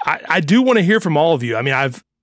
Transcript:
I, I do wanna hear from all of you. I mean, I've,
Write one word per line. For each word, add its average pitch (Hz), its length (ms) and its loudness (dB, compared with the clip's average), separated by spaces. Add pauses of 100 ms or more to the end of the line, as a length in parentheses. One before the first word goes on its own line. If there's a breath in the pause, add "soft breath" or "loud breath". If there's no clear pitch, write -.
I, - 240 -4
I 170 120 2
do 175 200 2
wanna 247 220 2
hear 214 180 2
from 165 160 -2
all 165 160 2
of 131 100 -2
you. 117 140 -4
I 117 60 -4
mean, 135 100 -2
I've, 131 300 -2 (200)